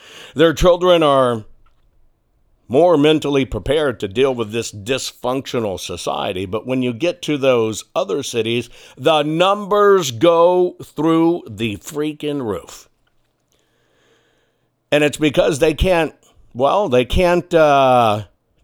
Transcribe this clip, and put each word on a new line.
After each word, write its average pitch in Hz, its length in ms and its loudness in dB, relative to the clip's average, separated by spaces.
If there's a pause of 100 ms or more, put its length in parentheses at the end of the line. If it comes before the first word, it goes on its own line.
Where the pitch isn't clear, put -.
(360)
Their 160 180 4
children 175 480 4
are 131 420 2 (1200)
more 160 280 4
mentally 143 480 2
prepared 139 540 -2
to 107 80 -6
deal 127 260 0
with 113 200 -6
this 117 180 -6
dysfunctional 120 1080 -6
society. 101 680 -8
But 101 180 -8
when 127 200 -4
you 123 80 -4
get 165 300 -6
to 151 140 -4
those 120 460 0 (140)
other 180 260 -4
cities, 117 480 -4 (260)
the 151 280 0
numbers 190 880 2
go 170 680 2
through 165 680 0
the 107 280 -6
freaking 147 680 -8
roof. - 420 -10 (2000)
And 147 100 2
it's 147 160 -2
because 156 400 0
they 156 160 2
can't, 170 400 0 (380)
well, 160 360 0
they 127 160 2
can't, 175 500 0
uh, 127 720 4 (380)